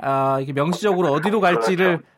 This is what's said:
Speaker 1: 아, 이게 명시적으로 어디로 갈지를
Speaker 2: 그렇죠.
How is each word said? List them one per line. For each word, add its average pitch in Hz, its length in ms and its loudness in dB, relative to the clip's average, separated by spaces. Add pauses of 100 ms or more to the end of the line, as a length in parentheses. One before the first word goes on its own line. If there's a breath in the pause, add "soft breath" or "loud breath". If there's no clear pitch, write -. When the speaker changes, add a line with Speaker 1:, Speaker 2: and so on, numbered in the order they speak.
Speaker 1:
아, 135 400 0
이게 139 100 -8
명시적으로 175 560 0
어디로 175 320 0
갈지를 185 460 2
Speaker 2:
그렇죠. 170 180 0 (140 soft breath)